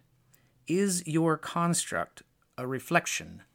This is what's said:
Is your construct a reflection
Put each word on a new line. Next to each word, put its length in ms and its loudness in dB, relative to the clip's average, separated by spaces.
Is 400 2
your 300 4
construct 840 -2
a 100 -6
reflection 760 -2